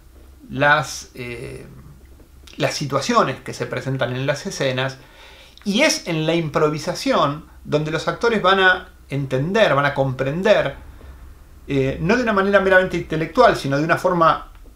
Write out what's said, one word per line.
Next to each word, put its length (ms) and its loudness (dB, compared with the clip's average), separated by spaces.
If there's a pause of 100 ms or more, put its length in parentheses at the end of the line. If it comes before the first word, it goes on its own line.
(480)
las, 680 0
eh, 520 -12 (920)
las 180 -2
situaciones 680 0
que 120 -12
se 140 -6
presentan 480 -4
en 120 -4
las 200 -4
escenas, 520 -4 (680)
y 180 0
es 240 0
en 200 -2
la 100 2
improvisación 1120 -2 (180)
donde 260 -2
los 160 -4
actores 340 0
van 200 2
a 280 4 (200)
entender, 640 0
van 120 2
a 80 -2
comprender, 840 0 (880)
eh, 340 0
no 160 2
de 60 0
una 100 0
manera 280 2
meramente 360 4
intelectual, 600 2
sino 200 -2
de 60 0
una 160 2
forma 540 2 (240)